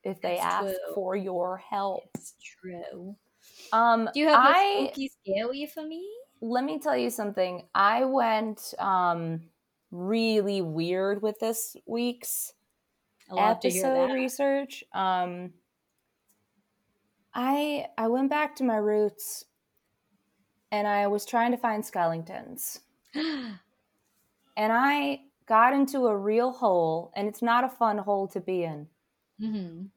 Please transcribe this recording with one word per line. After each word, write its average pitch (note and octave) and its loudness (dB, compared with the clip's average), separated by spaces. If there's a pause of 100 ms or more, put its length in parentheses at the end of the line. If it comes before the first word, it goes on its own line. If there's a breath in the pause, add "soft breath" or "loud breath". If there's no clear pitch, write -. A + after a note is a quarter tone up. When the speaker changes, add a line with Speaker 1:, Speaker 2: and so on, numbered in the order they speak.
Speaker 1:
if F#3+ -8
they F3+ -4
Speaker 2:
That's F#3 -2
Speaker 1:
ask F#3 -2
Speaker 2:
true. F#3 -6
Speaker 1:
for F#3+ -4
your F#3 -4
help. G3 -6 (140)
Speaker 2:
It's - -14
true. F3+ -14 (560 loud breath)
Speaker 1:
Um, A3+ 4
Speaker 2:
Do C#4+ -4
you D#4 4
have C#4+ 8
a C4+ 8 (100)
Speaker 1:
I G4+ 4
Speaker 2:
spooky C4+ -6 (120)
scary A#3+ -4
for D#4 -10
me? E4+ -10 (320)
Speaker 1:
Let B3 0
me D4+ -4
tell C#4 0
you A#3+ 0
something. F#3+ -4
I G#3+ 4
went, A3+ 0
um, E3+ 0 (500)
really G3+ 0
weird F3+ -2
with G#3+ -2
this A3+ -4 (100)
week's A#3+ -4 (760)
Speaker 2:
I F#3 -8
love G#3+ 4
to B3+ 2
hear F#3 -2
Speaker 1:
episode C4 4
Speaker 2:
that. C4 -2
Speaker 1:
research. C#4 -2 (100)
Um, F3+ -2 (1800)
I, C#4+ -2 (100)
I A3+ -2
went C4 2
back D4+ -2
to C4+ -4
my A3+ 2
roots G#3 0 (1300)
and G#3 0
I G3+ 2
was G#3 0
trying A#3+ 2
to A#3+ 0
find G#3+ -2
skeletons. E3 -4
Speaker 2:
<gasps> - -20 (1700 loud breath)
Speaker 1:
And G#3+ 2
I C#4 2 (260)
got A#3 6
into C#4 2
a G#3 2
real A3 2
hole, E3+ 2
and G3+ -2
it's G#3+ -6
not A#3+ 4
a C4 0
fun G#3+ 0
hole G3 0
to G3 -6
be F#3 -2
in, D#3 -8 (520)
Speaker 2:
Mm-hmm. F#3+ -8 (120)